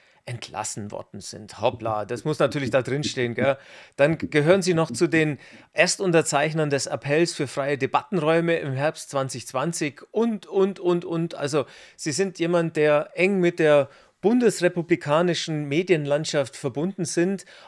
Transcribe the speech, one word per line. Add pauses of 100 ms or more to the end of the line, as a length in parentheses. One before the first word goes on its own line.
(260)
entlassen
worden
sind.
Hoppla,
das
muss
natürlich
da
drin
stehen,
gell? (400)
Dann
gehören
sie
noch
zu
den (360)
Erstunterzeichnern
des
Appells
für
freie
Debattenräume
im
Herbst
zwanzig
zwanzig
und,
und,
und,
und.
Also, (320)
sie
sind
jemand,
der
eng
mit
der (320)
bundesrepublikanischen
Medienlandschaft
verbunden
sind (240)